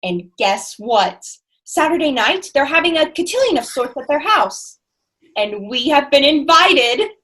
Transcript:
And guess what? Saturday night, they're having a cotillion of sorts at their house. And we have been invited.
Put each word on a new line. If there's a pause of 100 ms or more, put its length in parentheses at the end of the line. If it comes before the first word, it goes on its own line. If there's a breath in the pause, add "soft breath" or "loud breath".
And
guess
what? (420)
Saturday
night,
they're
having
a
cotillion
of
sorts
at
their
house. (580)
And
we
have
been
invited. (140)